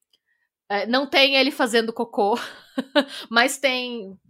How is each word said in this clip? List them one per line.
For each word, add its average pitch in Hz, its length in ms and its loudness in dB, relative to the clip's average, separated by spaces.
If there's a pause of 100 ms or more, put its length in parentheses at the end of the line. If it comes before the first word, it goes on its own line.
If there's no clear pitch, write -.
(680)
É, 202 180 -4
não 262 200 0
tem 277 300 4
ele 269 140 4
fazendo 226 420 0
cocô, 233 460 0 (380)
<laughs> - 540 -2
mas 240 280 0
tem, 247 600 -6 (120)